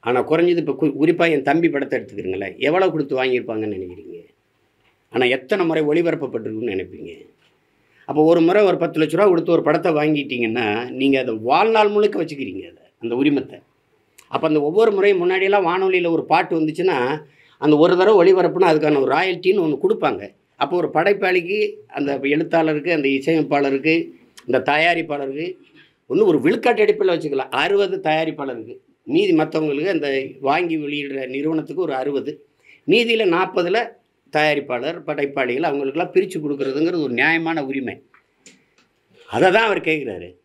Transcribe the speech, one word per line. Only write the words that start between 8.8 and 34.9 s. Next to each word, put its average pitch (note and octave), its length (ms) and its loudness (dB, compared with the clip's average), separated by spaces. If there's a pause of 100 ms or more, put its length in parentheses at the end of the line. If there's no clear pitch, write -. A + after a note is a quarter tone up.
லட்ச D#3 100 2
ரூபா G3 180 2
கொடுத்து E3+ 240 2
ஒரு E3 100 4
படத்தை D#3+ 300 2
வாங்கிட்டீங்கன்னா, B2 1000 -2
நீங்க C3+ 300 2
அதை A#2+ 140 -4
வாழ்நாள் G#3 540 2
முழுக்க G#3 300 0
வச்சுக்கிறீங்க A#2+ 520 -8
அதை, - 120 -20 (160)
அந்த A#2 160 -6
உரிமத்தை. C3+ 460 0 (680)
அப்ப D#3 200 -2
அந்த D3+ 120 2
ஒவ்வொரு G3+ 320 2
முறையும் G3 280 2
முன்னாடியெல்லாம் F#3+ 440 2
வானொலியில F3+ 460 0
ஒரு D#3+ 140 0
பாட்டு F3 320 0
வந்துச்சுன்னா, D#3 680 -2 (380)
அந்த D3+ 160 4
ஒரு F3 200 6
தடவை G3+ 200 6
ஒளிபரப்புனா F3+ 500 4
அதுக்கான D3+ 340 2
ஒரு B2+ 120 2
ராயல்ட்டின்னு F3+ 520 2
ஒண்ணு D3 180 -2
கொடுப்பாங்க. C#3 500 0 (240)
அப்போ C#3+ 200 -2
ஒரு D#3+ 120 0
படைப்பாளிக்கு, F#3 840 0 (120)
அந்த C#3 360 -4
எழுத்தாளருக்கு, D#3 680 0
அந்த C#3+ 160 0
இசையமைப்பாளருக்கு, C#3+ 1040 0 (340)
இந்த C#3+ 200 0
தயாரிப்பாளருக்கு D#3 880 -2 (540)
ஒண்ணு F3+ 140 4
ஒரு D#3+ 140 4
விழுக்காட்டு G#3+ 440 2
அடிப்பில் G3+ 300 2
வச்சுக்கலாம். C#3+ 380 -4
அறுபது F#3+ 520 0
தயாரிப்பாளருக்கு, D3+ 800 -4 (260)
மீதி F3+ 260 0
மத்தவங்களுக்கு D#3 560 0
அந்த C#3+ 380 -2 (140)
வாங்கி D#3+ 380 0
வெளியிடுற C#3+ 480 -6
நிறுவனத்துக்கு D3+ 560 -4
ஒரு D3 120 -2
அறுபது, C3+ 500 -6 (440)
மீதியில A3+ 380 2
நாற்பதுல F#3 640 0 (420)
தயாரிப்பாளர், D3+ 720 -2